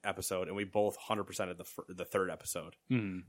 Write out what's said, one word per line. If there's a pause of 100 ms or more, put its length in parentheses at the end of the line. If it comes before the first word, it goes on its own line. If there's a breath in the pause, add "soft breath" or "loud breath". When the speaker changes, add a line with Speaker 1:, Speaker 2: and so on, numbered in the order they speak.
Speaker 1:
episode,
and
we
both
hundred
percent
of
the
fir-,
the
third
episode. (140)
Speaker 2:
Mm.